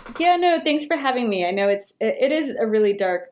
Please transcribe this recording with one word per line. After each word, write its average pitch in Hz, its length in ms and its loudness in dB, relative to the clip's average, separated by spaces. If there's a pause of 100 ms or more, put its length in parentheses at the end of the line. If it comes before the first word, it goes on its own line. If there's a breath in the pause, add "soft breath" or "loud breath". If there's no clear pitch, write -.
(180)
Yeah, 349 200 4
no, 349 240 2
thanks 302 240 0
for 330 100 -2
having 254 340 -2
me. 185 160 0
I 180 60 0
know 202 160 0
it's, 202 320 -2
it, 220 220 -2
it 277 100 2
is 302 260 -2
a 226 80 -2
really 214 280 2
dark, 190 380 -4